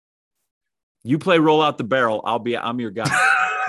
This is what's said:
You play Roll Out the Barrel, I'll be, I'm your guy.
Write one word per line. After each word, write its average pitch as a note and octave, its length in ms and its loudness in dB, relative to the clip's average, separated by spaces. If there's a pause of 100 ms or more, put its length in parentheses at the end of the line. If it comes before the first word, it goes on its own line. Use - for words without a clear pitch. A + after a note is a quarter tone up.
(1040)
You B2+ 140 0
play E3+ 220 2
Roll D#3 240 4
Out D3 160 0
the C#3 40 -6
Barrel, A2+ 420 0
I'll A2+ 140 -2
be, A#2 160 -4
I'm A#2 240 -6
your A2+ 120 -6
guy. G#2+ 180 -4 (600)